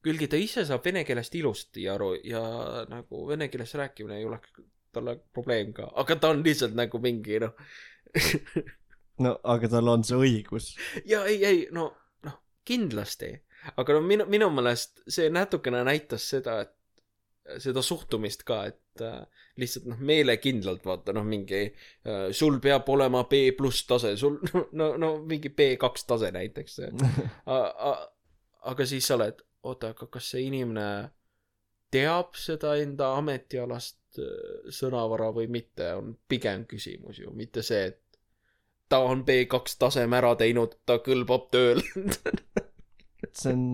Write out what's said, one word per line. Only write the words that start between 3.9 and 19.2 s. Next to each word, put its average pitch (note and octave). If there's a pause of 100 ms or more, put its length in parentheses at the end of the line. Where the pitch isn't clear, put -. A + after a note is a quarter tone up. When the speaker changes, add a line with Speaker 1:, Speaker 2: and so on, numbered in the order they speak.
Speaker 1:
ei G#2+
ole A2+ (540)
talle A#2+
probleem A#2
ka, G#2+
aga D#3+
ta D#3
on D3
lihtsalt C#3
nagu A#2
mingi, A2+
noh. G#2+ (640)
<laughs> - (380)
Speaker 2:
No, B2+
aga A#2
tal A#2
on A#2
see B2+
õigus. A#2 (320)
Speaker 1:
Ja G#3
ei, G#3
ei, G3 (140)
no, E3 (320)
noh, - (240)
kindlasti. A#2 (380)
Aga D3
no -
minu, G3+
minu G#3
meelest A#2+
see D#3+
natukene D#3+
näitas C#3
seda, C3
et -
seda C3
suhtumist A2
ka, A2
et, -
äh, A2+ (380)